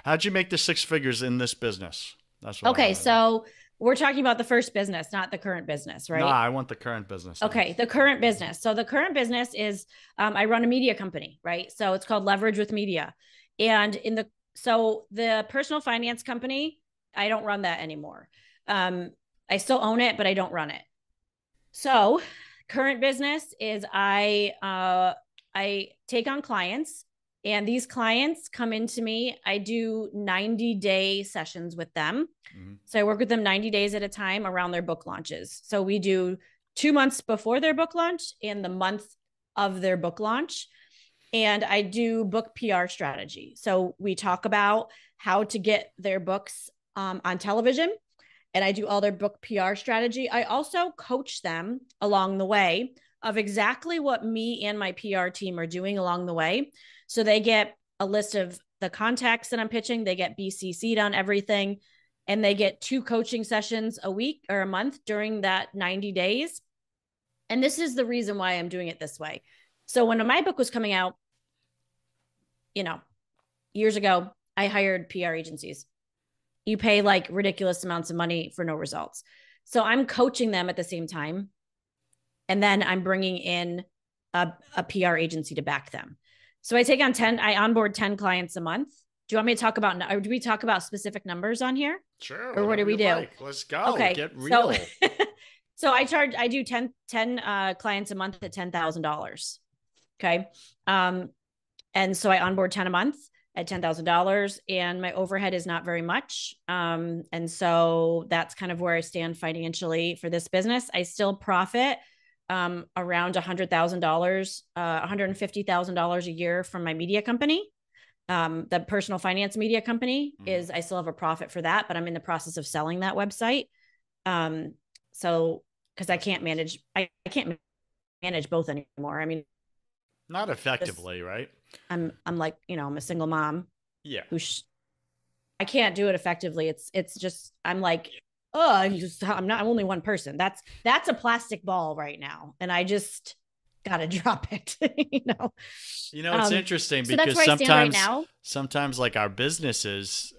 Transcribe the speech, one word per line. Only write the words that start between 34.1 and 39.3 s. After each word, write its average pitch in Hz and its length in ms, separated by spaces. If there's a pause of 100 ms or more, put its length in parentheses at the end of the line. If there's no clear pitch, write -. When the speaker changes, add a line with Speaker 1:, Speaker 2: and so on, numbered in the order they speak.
Speaker 2:
around 180 240
their 175 100
book 170 240
launches. - 600
So 202 180
we 196 160
do 185 400 (360)
two 294 200
months 269 260
before 226 400
their 311 140
book 330 200
launch 339 380 (100)
and 208 220
the 180 60
month 190 340 (520)